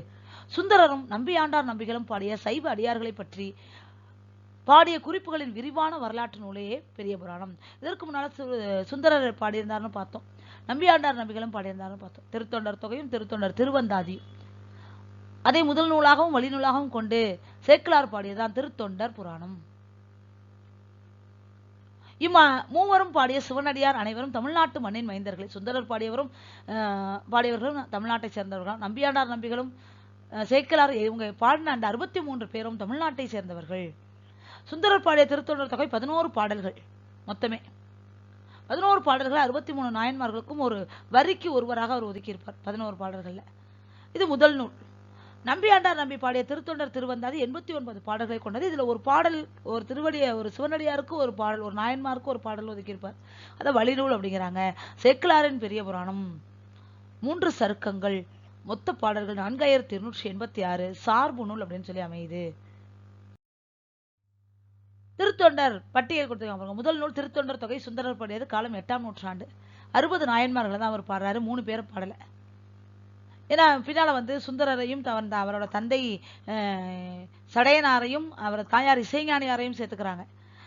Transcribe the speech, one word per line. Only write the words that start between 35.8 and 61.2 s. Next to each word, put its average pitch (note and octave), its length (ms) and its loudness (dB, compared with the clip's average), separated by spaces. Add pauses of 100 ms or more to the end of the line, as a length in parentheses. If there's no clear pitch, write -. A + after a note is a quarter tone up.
பதினோரு C#4+ 440 -2
பாடல்கள் G#3 460 -4 (500)
மொத்தமே. A3+ 340 -6 (1080)
பதினோரு G4 360 4
பாடல்களை C4+ 400 2
அறுபத்தி C4+ 300 0
மூணு C4+ 180 -4
நாயன்மார்களுக்கும் A#3+ 760 -4
ஒரு G#3+ 140 -2 (300)
வரிக்கு D#4+ 420 4
ஒருவராக A#3 400 0
அவர் A#3 180 -2
ஒதுக்கியிருப்பார் G3 520 -12
பதினோரு G#3 380 -8
பாடல்கள்ல. F#3+ 440 -10 (680)
இது F4+ 120 2
முதல் D4 300 6
நூல். C4 200 -6 (680)
நம்பியாண்டார் F#4 560 4
நம்பி C4+ 180 -4
பாடிய B3+ 260 0
திருத்தொண்டர் D4 500 -6
திருவந்தாதி B3+ 440 -4
எண்பத்தி C#4+ 360 -6
ஒன்பது A#3 260 -8
பாடல்களை A3 380 -6
கொண்டது. A3 280 -6
இதுல D4+ 180 -2
ஒரு A#3+ 160 -2
பாடல், D#4+ 360 2 (260)
ஒரு A3+ 240 -6
திருவடிய-, C#4+ 500 0
ஒரு G#3+ 140 -6
சிவனடியாருக்கு D4+ 640 -4
ஒரு C4+ 180 0
பாடல், G#3+ 280 -4
ஒரு G#3 140 -8
நாயன்மாருக்கு B3+ 580 -4
ஒரு B3 80 -6
பாடல் G#3+ 320 -8
ஒதுக்கியிருப்பார். G3 460 -12 (380)
அதை - 160 0
வழிநூல் C4 420 4
அப்படிங்கிறாங்க. F#3+ 480 -2 (340)
சேக்கிழாரின் D4 600 6
பெரிய G#3+ 260 -4
புராணம் F#3+ 380 -6 (1000)
மூன்று E4+ 320 0
சருக்கங்கள், G3+ 640 -2 (460)
மொத்த G#3 280 -4
பாடல்கள் G#3 460 -2
நான்காயிரத்தி B3+ 580 2
இருநூற்றி G#3+ 320 -10
எண்பத்தி G3 380 -6
ஆறு, F3+ 280 -2
சார்பு A#3+ 520 0